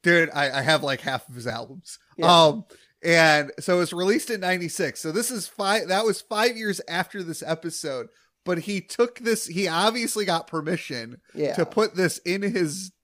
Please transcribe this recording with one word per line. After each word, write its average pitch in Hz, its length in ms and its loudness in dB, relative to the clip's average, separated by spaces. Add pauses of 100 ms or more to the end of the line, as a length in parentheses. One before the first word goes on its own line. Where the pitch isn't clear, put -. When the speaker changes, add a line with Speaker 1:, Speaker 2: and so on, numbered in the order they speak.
Speaker 1:
Dude, 170 300 4
I, 139 280 0
I - 40 -2
have, 151 200 2
like, 135 180 -2
half 131 280 -6
of 123 60 -18
his 120 120 -14
albums. - 520 -10 (180)
Speaker 2:
Yeah. 170 280 8
Speaker 1:
Um, 127 200 2 (380)
and 160 560 6
so 180 160 2
it 180 40 2
was 175 140 -2
released 196 380 0
in 208 80 -4
ninety-six. 180 600 -2
So 160 120 -6
this 220 180 -2
is 226 180 -6
five, 196 420 -2
that 196 140 2
was 208 180 0
five 226 360 0
years 214 300 -4
after 185 340 -4
this 165 220 -8
episode. 156 640 -6 (360)
But 175 160 -2
he 196 220 -4
took - 380 -2
this, 226 260 -2
he 180 220 -2
obviously 214 580 0
got 170 220 0
permission 147 760 -6 (140)
Speaker 2:
Yeah. 147 200 -2
Speaker 1:
to 170 100 2
put 214 300 0
this 180 240 0
in 190 220 -2
his 190 500 -2 (120)